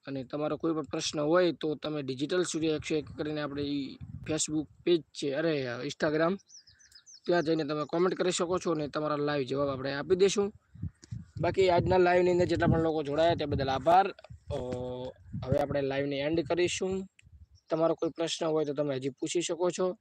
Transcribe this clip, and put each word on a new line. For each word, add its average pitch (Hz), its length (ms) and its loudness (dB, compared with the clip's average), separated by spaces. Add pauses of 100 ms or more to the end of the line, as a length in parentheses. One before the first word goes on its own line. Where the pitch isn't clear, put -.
અને 135 180 -8
તમારો 151 320 -4
કોઈ 165 180 0
પણ 156 80 -4
પ્રશ્ન 156 380 -4
હોય 165 320 4
તો 151 220 -4
તમે 151 280 -6
ડિજિટલ 139 400 -2
સ્ટુડિયો 156 340 -2
એકસો 147 180 -4
એક 147 120 -2
કરીને 151 340 -6
આપણે 143 220 -6
ઈ 143 360 -4 (300)
Facebook 156 380 -2 (180)
પેજ 170 180 4
છે, - 280 -6
અરે, 147 360 0 (180)
Instagram, 160 540 0 (880)
ત્યાં 175 160 4
જઈને 160 220 0
તમે 151 200 -2
કોમેન્ટ 170 320 2
કરી 165 140 0
શકો 180 280 0
છો 170 140 -2
અને 151 160 -2
તમારા 151 280 -2
લાઈવ 147 300 0
જવાબ 139 220 0
આપણે 135 260 -4
આપી 147 220 0
દઈશું. 202 360 2 (880)
બાકી 180 300 4
આજના 175 260 4
લાઈવની 180 340 6
અંદર 180 160 4
જેટલા 165 200 2
પણ 165 140 4
લોકો 160 220 0
જોડાયા 156 320 2
તે 156 100 -4
બદલ 139 260 -2
આભાર. 165 380 4 (420)
અ, 147 60 -4 (880)
હવે - 140 2
આપણે 143 220 0
લાઈવને 139 360 -2
એન્ડ 151 240 0
કરીશું. 180 680 -2 (640)
તમારો 160 240 2
કોઈ 165 160 -2
પ્રશ્ન 165 360 -4
હોય 156 180 2
તો 143 100 -4
તમે 143 220 -2
હજી 131 120 -4
પૂછી 156 320 -4
શકો 175 300 -2
છો 185 300 -2